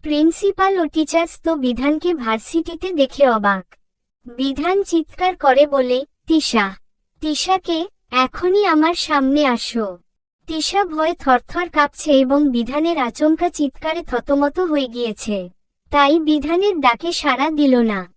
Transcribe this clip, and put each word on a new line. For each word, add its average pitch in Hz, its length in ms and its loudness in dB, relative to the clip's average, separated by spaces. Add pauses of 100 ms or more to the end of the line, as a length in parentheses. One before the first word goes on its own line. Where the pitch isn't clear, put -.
প্রিন্সিপাল 359 760 2
ও 330 80 0
টিচার্স 320 580 -2
তো 330 120 0
বিধানকে 285 580 0
ভার্সিটিতে 320 800 -4
দেখে 277 360 2
অবাক। 202 480 0 (500)
বিধান 277 560 -2
চিৎকার 359 540 -2
করে 277 300 4
বলে, 262 400 0 (200)
"তিশা, 220 480 0 (460)
তিশাকে, 339 680 -2 (220)
এখনই 359 540 0
আমার 320 300 2
সামনে 285 520 0
আসো।" 220 520 -4 (480)
তিশা 320 380 -2
ভয়ে 320 300 -2
থরথর 277 540 -2
কাঁপছে 302 440 0
এবং 277 360 4
বিধানের 285 500 -2
আচমকা 302 520 0
চিৎকারে 320 520 -4
থতমত 285 580 -2
হয়ে 302 260 0
গিয়েছে। 220 640 -6 (400)
তাই 294 300 4
বিধানের 311 600 0
ডাকে 262 320 0
সাড়া 285 380 -2
দিল 277 320 4
না। 196 340 -2